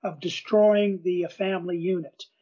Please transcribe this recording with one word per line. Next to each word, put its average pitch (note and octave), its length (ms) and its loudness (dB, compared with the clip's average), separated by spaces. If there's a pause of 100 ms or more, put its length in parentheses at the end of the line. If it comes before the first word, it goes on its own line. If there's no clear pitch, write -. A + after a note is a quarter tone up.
of D#3+ 160 -6
destroying G#3 840 2
the, F3 220 -2
uh, E3+ 40 -8
family F3+ 500 -4
unit. E3+ 460 -6 (160)